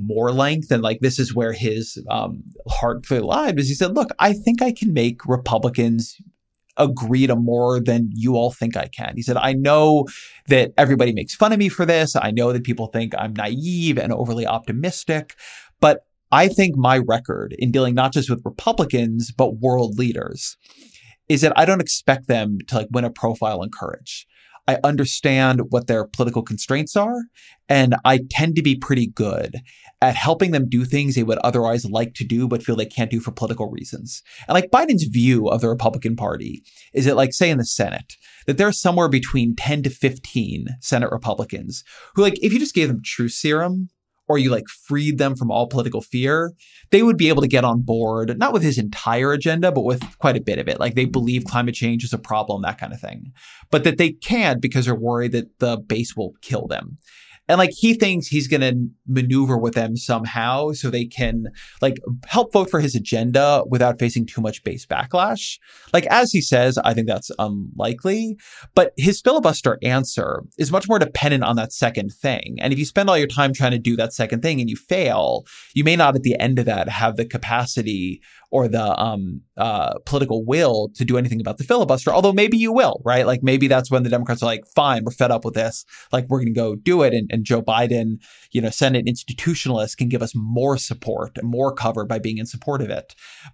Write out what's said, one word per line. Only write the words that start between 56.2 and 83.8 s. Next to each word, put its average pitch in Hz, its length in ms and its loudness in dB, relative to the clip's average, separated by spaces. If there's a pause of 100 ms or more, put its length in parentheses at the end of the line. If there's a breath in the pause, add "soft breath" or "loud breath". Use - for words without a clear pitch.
kill - 240 -6
them. - 320 -10 (500 soft breath)
And, 175 120 4
like, 185 180 4
he 226 160 6
thinks 190 320 2
he's 143 220 -2
gonna 131 260 2 (340)
maneuver 131 480 2
with 117 200 -2
them 113 200 -2
somehow 120 760 -2
so 131 180 -6
they 120 160 -4
can, 113 440 -4 (300 loud breath)
like, 135 200 0 (260)
help 233 260 0
vote 190 200 2
for 165 80 2
his 143 160 0
agenda 123 720 2
without 123 300 2
facing 117 260 -2
too - 160 -8
much 107 220 -6
base - 240 -8
backlash. 180 720 -4 (340 loud breath)
Like, 175 140 4
as 240 240 4
he 180 100 2
says, 127 380 2
I 113 160 2
think 113 120 -2
that's - 300 -4
unlikely, 123 1000 -4 (360 loud breath)
but - 240 4
his 175 240 2
filibuster 170 640 2
answer 127 580 -2 (160)
is 147 140 -2
much 196 180 0
more 220 80 4
dependent 147 460 0
on 120 140 2
that 110 140 -4
second 107 400 -2
thing. - 480 -6
And 135 140 -2
if 135 60 -2
you 147 60 -2
spend 196 260 2
all 170 60 4
your 143 100 0
time 135 260 0
trying 127 200 0
to 123 40 0
do 120 180 0
that 113 160 -2
second 117 300 -4
thing 151 180 -2
and 120 80 -2
you 107 80 -6
fail, 104 720 -2 (300 loud breath)
you 143 80 2
may 160 120 4
not 147 200 4
at 127 80 -2
the 117 160 0
end 127 180 2
of 120 80 2
that 101 240 0
have 110 260 -2
the 117 100 -2
capacity 110 960 -4 (280 soft breath)
or 127 160 2
the, 107 320 0
um, 98 420 -4 (160)
uh, 101 480 -2
political 127 400 -2
will 120 500 2
to - 80 -2
do 123 140 0
anything 113 240 -2
about 104 160 -6
the 135 60 -8
filibuster, 143 500 2
although 190 180 4
maybe 214 260 4
you 226 140 0
will, 226 320 2
right? 123 240 2
Like, 127 160 0
maybe 135 240 4
that's 127 240 2